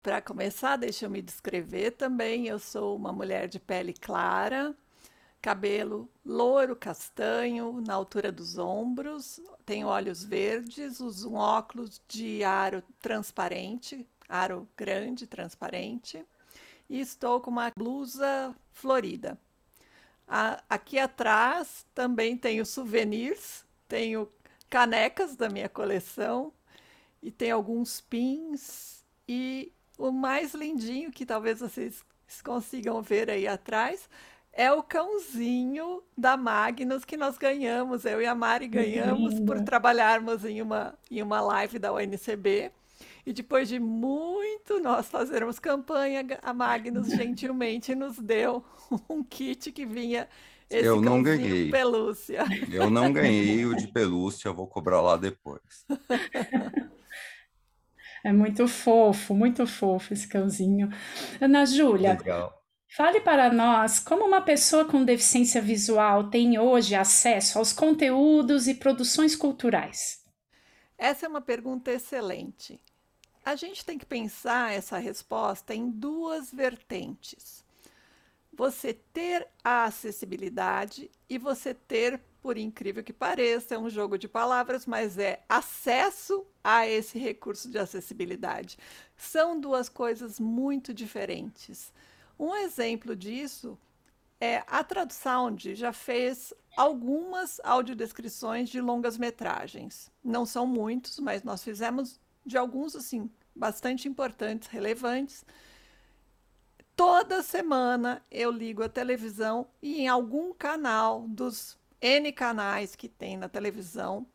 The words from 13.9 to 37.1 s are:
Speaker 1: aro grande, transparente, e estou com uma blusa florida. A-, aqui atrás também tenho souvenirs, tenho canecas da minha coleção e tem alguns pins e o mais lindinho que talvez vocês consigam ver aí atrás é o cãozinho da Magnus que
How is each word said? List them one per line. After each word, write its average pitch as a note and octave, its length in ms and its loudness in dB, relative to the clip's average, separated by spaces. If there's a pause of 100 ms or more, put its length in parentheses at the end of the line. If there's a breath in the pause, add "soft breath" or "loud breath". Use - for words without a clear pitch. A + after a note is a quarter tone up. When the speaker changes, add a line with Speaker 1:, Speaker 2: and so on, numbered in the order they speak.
Speaker 1:
aro F#3 480 -4
grande, A3 500 -6
transparente, G#3+ 1000 -12 (640 soft breath)
e C4 120 -6
estou B3 400 -2
com B3 100 -8
uma A#3+ 240 -4
blusa C4+ 800 -4 (160)
florida. - 680 -2 (880 soft breath)
A-, A3 440 -2
aqui G#3+ 280 -2
atrás B3+ 960 2
também A#3+ 440 0
tenho A3 280 -2
souvenirs, A3+ 1000 -4 (200)
tenho A3+ 440 -4 (400 soft breath)
canecas B3 680 2
da A3 140 -2
minha G3 180 -6
coleção A3 840 -4 (680 soft breath)
e - 80 -10
tem A#3 220 -4
alguns A#3 480 -2
pins C4+ 1040 -6 (240)
e B3+ 460 -6 (240)
o C4 160 -2
mais C4+ 400 -2
lindinho D4+ 580 -6
que B3+ 140 -12
talvez A3+ 340 -2
vocês B3 460 -10 (360)
consigam A#3 600 -4
ver A3 280 0
aí G3+ 160 -2
atrás A3+ 640 -4 (440 soft breath)
é B3+ 180 4
o D4+ 100 4
cãozinho D#4 1200 -2 (160)
da C4 200 4
Magnus B3+ 640 0
que D#4 140 -10